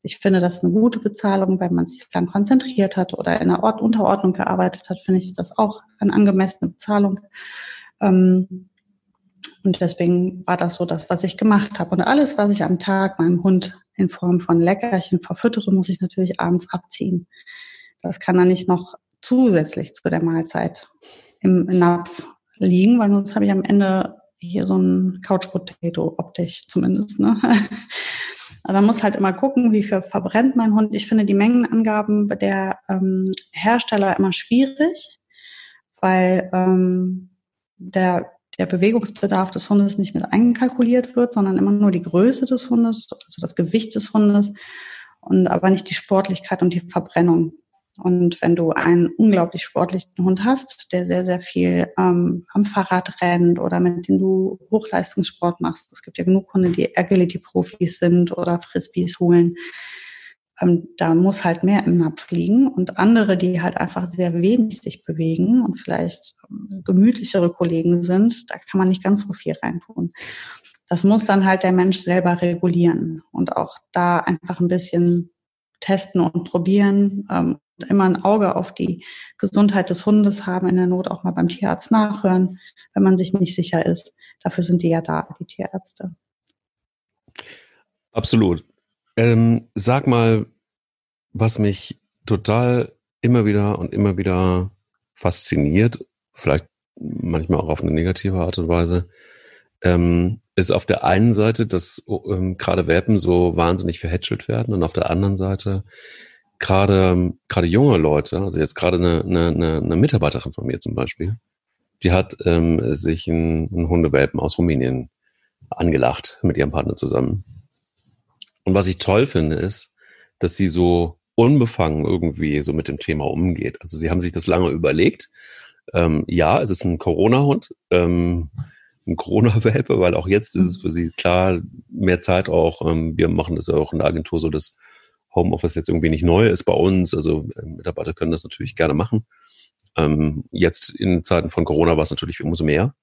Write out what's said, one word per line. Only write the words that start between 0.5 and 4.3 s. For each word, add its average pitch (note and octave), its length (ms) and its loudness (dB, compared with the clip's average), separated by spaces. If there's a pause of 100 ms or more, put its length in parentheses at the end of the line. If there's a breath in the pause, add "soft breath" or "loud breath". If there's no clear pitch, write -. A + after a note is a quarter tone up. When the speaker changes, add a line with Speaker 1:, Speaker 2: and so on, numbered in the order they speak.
Speaker 1:
ist - 80 -6
eine F3 80 0
gute A3 280 0
Bezahlung, G3 580 -2
wenn F3 160 -4
man E3+ 120 -2
sich - 280 -20
lang F3 120 -2
konzentriert G3+ 680 0
hat F3+ 160 -2
oder - 280 -2
in F3+ 80 0
der F3+ 160 0
Ort-, A3 160 0
Unterordnung G3+ 540 2